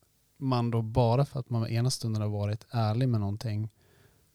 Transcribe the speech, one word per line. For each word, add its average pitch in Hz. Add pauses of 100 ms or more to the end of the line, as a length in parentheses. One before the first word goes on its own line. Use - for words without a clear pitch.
(380)
man 123
då 113
bara 120
för -
att -
man 113
ena 117
stunden 110
har 104
varit 104
ärlig 117
med 113
någonting, 104 (640)